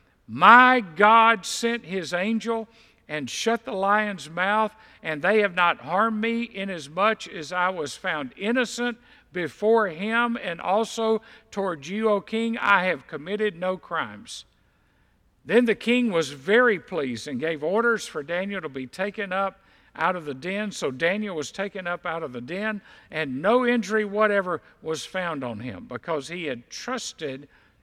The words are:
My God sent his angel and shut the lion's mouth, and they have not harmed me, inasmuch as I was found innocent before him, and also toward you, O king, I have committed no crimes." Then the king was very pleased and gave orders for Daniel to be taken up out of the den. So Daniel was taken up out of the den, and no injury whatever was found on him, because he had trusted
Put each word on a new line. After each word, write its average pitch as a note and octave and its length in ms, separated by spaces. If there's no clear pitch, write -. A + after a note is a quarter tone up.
My A#3+ 520
God G#3 640
sent A#3 400
his E3+ 260
angel A3 560
and D3+ 220
shut A3+ 340
the - 80
lion's G3 560
mouth, G3+ 460
and D#3 200
they G#3 180
have G3 140
not F3 260
harmed G#3 400
me, A#3 340
inasmuch F#3+ 760
as D#3 220
I F3+ 200
was D#3 260
found D3+ 400
innocent A#3+ 640
before G#3 580
him, A3+ 520
and E3+ 200
also A3 600
toward F3 360
you, G#3+ 220
O G#3 120
king, A3+ 360
I F#3+ 280
have D#3 240
committed F#3+ 480
no F#3 200
crimes." A#2 680
Then A3 200
the A3+ 100
king A#3+ 360
was D#3+ 200
very G3 480
pleased C3+ 480
and C3 140
gave D#3 220
orders G#3+ 440
for D3+ 160
Daniel F#3 400
to D#3 60
be C3 180
taken G3 460
up F#3+ 280
out F3+ 200
of E3 80
the C#3+ 100
den. F#3+ 360
So D3 200
Daniel F3+ 460
was C#3+ 140
taken G3 360
up F3 200
out E3 160
of C3+ 100
the B2 80
den, G3 400
and C#3+ 320
no A#3+ 240
injury G#3+ 380
whatever G3+ 580
was D#3+ 240
found E3+ 400
on A2 160
him, A2+ 260
because C#3 420
he E3+ 160
had B2 260
trusted D3 800